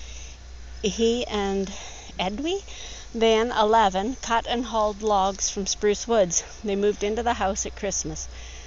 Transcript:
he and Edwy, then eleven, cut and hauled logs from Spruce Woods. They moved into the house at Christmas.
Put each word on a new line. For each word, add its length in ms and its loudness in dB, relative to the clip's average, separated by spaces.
he 440 2
and 460 -2
Edwy, 460 -2
then 380 4
eleven, 680 4
cut 260 0
and 180 0
hauled 360 0
logs 480 2
from 160 -4
Spruce 420 0
Woods. 340 4
They 100 0
moved 300 2
into 180 -2
the 120 2
house 300 0
at 120 -8
Christmas. 500 -4